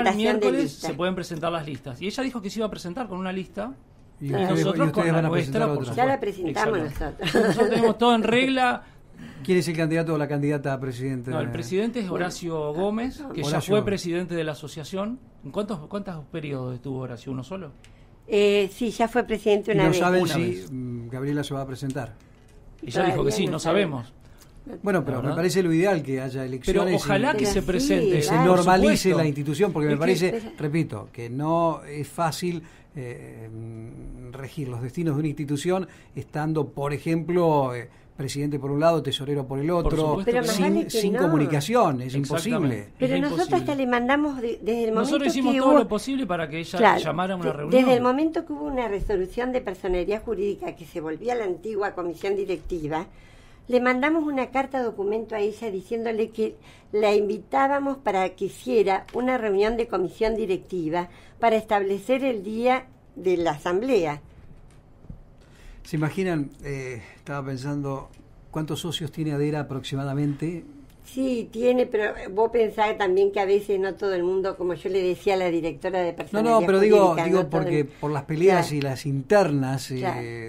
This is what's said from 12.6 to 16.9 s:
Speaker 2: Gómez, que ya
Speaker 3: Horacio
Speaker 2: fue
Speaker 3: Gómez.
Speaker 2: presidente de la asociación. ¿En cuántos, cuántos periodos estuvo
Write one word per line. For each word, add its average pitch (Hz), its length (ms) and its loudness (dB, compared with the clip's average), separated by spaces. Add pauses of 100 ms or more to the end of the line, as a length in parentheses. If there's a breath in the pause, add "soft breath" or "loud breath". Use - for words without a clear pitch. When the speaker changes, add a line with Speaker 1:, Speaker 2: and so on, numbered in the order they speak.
Speaker 2:
Gómez, 220 500 -2 (100)
que 147 100 -4
ya 143 40 0
Speaker 3:
Horacio 156 140 0 (100)
Speaker 2:
fue 208 80 6
Speaker 3:
Gómez. 208 60 0
Speaker 2:
presidente 175 500 -2
de 165 80 -2
la 156 80 -4
asociación. 190 680 -8 (260)
¿En 139 60 -12
cuántos, 202 360 -6
cuántos 190 380 -10
periodos 135 500 -6
estuvo 131 240 -8